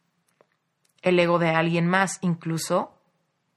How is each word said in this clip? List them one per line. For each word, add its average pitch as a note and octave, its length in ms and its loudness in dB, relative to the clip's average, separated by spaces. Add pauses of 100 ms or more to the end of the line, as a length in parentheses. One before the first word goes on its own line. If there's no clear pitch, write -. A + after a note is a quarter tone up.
(1040)
el F3+ 160 2
ego F3 200 2
de E3 120 2
alguien E3 360 0
más, F#3 340 0
incluso E3+ 720 -4 (640)